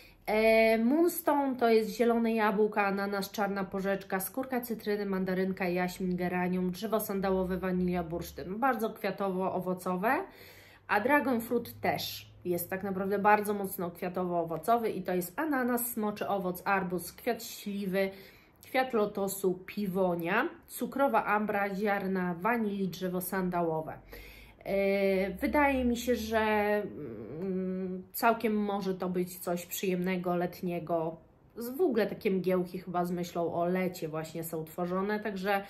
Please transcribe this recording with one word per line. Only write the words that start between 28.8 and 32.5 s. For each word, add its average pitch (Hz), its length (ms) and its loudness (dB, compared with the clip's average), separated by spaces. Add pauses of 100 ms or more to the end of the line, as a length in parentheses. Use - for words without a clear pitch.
to 185 140 -4
być 180 300 -4
coś 175 260 -4
przyjemnego, 180 720 -2
letniego. 175 840 -2 (380)
Z, 233 140 -8
w 269 120 -4
ogóle 226 260 4
takie 196 240 -2
mgiełki 180 480 0